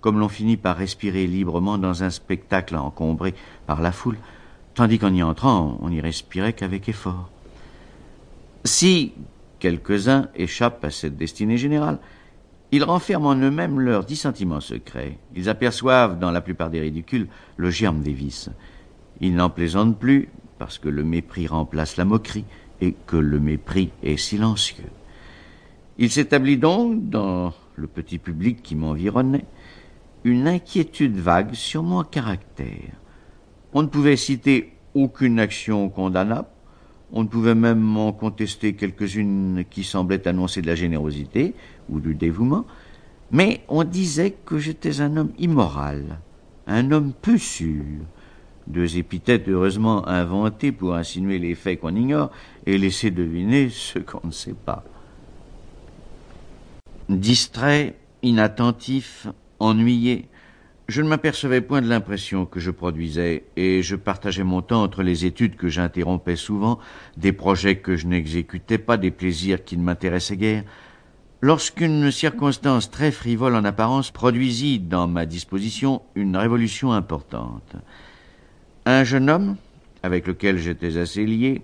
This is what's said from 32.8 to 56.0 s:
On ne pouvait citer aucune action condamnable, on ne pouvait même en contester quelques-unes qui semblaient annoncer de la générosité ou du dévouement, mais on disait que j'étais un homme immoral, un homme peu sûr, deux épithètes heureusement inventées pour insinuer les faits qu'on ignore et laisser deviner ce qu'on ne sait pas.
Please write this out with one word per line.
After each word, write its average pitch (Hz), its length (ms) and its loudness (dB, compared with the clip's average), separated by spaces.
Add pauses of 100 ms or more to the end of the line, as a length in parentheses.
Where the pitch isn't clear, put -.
On 147 100 2
ne 151 40 0
pouvait 143 280 4
citer 135 580 2 (220)
aucune 131 440 4
action 104 500 0
condamnable, 95 580 0 (640)
on 110 100 0
ne 110 60 0
pouvait 113 260 4
même 113 440 4
en 107 140 2
contester 107 600 -4
quelques-unes 98 960 -2
qui 98 140 -8
semblaient 92 440 -2
annoncer 90 360 -2
de 78 40 -2
la 82 80 0
générosité 80 800 -2 (360)
ou 78 100 -4
du 76 160 -4
dévouement, 107 500 0 (680)
mais 185 360 4
on 156 160 2
disait 175 520 0 (100)
que 156 120 -2
j'étais 151 440 -2
un 147 160 2
homme 156 200 0
immoral, 76 840 0 (460)
un 120 260 2
homme 147 220 2
peu 226 240 2
sûr, 78 460 -4 (840)
deux 85 320 -2
épithètes 95 500 0
heureusement 98 600 2
inventées 98 640 0
pour 92 240 -2
insinuer 92 420 -4
les 87 160 -2
faits 87 280 -4
qu'on 85 140 -4
ignore 139 360 0 (340)
et 98 140 2
laisser 98 320 0
deviner 90 580 2
ce - 300 -8
qu'on - 260 -12
ne 85 60 -6
sait - 240 -10 (100)
pas. - 180 -6 (2250)